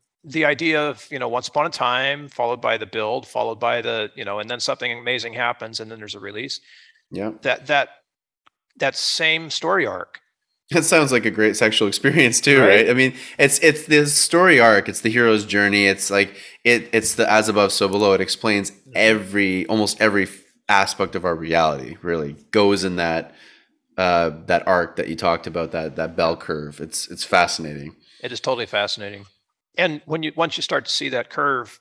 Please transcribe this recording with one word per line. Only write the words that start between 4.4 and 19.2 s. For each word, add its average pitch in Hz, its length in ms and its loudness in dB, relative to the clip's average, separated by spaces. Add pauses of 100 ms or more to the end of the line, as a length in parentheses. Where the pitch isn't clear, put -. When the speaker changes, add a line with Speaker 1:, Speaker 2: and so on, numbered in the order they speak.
Speaker 1:
then 120 100 -8
something 123 320 -6
amazing 120 420 -6
happens, 117 460 -6
and 110 120 -14
then 113 80 -16
there's 104 160 -16
a 101 40 -18
release. 104 400 -12 (520)
Speaker 2:
Yeah. 101 200 -6 (100)
Speaker 1:
That, 135 260 -4
that, 143 220 0 (880)
that 135 180 -2
same 160 540 -2
story 170 360 -2
arc. 92 340 -10 (520)
Speaker 2:
That 156 120 2
sounds 151 300 4
like 117 120 2
a 107 60 -2
great 107 240 2
sexual 110 320 2
experience 131 540 2
too, 139 180 6
Speaker 1:
Right? 117 80 6
Speaker 2:
right? 107 220 6
I 123 40 4
mean, 127 200 2 (240)
it's, 143 220 4
it's 151 260 2
the 151 200 4
story 170 540 4
arc, 110 300 6
it's 98 100 -6
the 113 100 -2
hero's 110 360 2
journey, 101 420 2
it's 98 240 0
like, 98 240 0 (300)
it, 120 260 2
it's 113 240 0
the 113 160 2
as 107 160 4
above, 101 240 2
so 101 160 0
below. 101 260 2
It 92 80 4
explains 101 500 -2
Speaker 1:
Mm-hmm. - 240 -20
Speaker 2:
every, 98 720 2